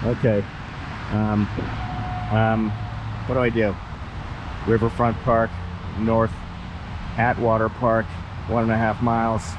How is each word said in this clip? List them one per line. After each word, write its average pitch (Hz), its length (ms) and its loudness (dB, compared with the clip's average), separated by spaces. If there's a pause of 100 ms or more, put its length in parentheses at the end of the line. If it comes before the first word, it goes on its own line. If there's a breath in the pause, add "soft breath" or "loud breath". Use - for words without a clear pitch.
Okay. 113 400 2 (680)
Um, 107 360 2 (840)
um, 110 380 4 (560)
what 123 100 0
do 131 60 2
I 120 80 4
do? 110 260 2 (920)
Riverfront 113 540 2
Park, 113 280 4 (480)
North 113 340 4 (880)
Atwater 113 520 4
Park, 113 360 2 (420)
one 113 160 2
and 113 80 2
a 110 60 4
half 110 240 2
miles. 113 400 2 (180)